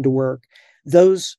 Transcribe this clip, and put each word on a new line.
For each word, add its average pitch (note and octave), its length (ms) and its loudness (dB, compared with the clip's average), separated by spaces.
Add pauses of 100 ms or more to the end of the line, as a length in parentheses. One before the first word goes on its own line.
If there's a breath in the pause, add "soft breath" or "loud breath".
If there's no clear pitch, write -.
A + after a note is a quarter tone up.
to C3+ 80 -2
work C3 340 -4 (420 soft breath)
those F3+ 540 0